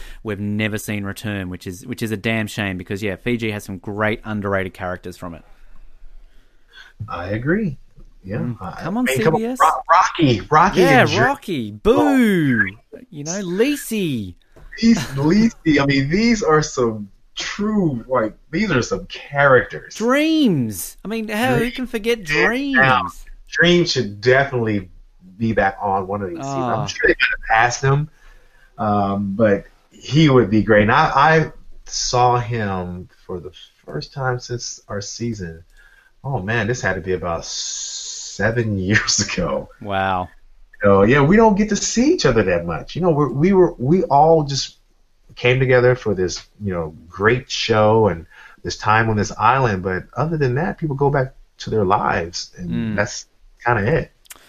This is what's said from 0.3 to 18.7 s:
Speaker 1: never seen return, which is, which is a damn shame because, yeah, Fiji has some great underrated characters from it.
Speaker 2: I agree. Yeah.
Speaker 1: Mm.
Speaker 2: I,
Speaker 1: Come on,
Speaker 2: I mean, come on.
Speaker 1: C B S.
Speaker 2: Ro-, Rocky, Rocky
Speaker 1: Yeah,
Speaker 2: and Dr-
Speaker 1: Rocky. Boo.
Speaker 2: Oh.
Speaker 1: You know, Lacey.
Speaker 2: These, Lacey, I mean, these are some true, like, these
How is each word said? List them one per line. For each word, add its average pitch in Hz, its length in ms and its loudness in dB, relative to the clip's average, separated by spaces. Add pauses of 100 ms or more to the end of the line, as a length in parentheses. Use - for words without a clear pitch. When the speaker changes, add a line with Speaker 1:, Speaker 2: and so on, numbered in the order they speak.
Speaker 1:
never 104 360 -2
seen 104 280 -8
return, 98 440 -8
which 90 180 -12
is, 95 200 -12
which 123 160 -8
is 110 80 -6
a 110 60 -4
damn 110 300 -2
shame 98 300 -6
because, 95 260 -8
yeah, 95 140 -4
Fiji 117 360 -4
has 104 120 -8
some 98 140 -10
great 107 460 -4
underrated 98 500 -4
characters 90 420 -10
from 85 180 -12
it. 76 100 -20 (1600)
Speaker 2:
I 92 220 -10
agree. 147 480 -4 (460)
Yeah. 107 140 -8
Speaker 1:
Mm. 123 220 -6
Speaker 2:
I, 95 220 -14
Speaker 1:
Come 196 160 -6
on, 247 100 -2
Speaker 2:
I 131 40 0
mean, 135 100 0
come 240 120 2
on. 220 60 -2
Speaker 1:
C 226 60 -4
B 240 60 -6
S. 262 80 -6
Speaker 2:
Ro-, - 300 2
Rocky, 151 500 4 (100)
Rocky 165 300 4
Speaker 1:
Yeah, - 220 6
Speaker 2:
and - 80 2
Dr- 196 160 2
Speaker 1:
Rocky. 165 440 -4
Boo. 196 960 2 (260)
Speaker 2:
Oh. - 40 -18 (120)
Speaker 1:
You 147 140 -14
know, 180 160 -6
Lacey. 185 960 -2 (440)
Speaker 2:
These, 175 360 2
Lacey, 160 640 2
I 139 60 2
mean, 139 220 2
these 214 340 2
are 151 200 4
some 110 480 -2 (240)
true, 196 720 -2
like, 123 260 0 (160)
these 190 200 -2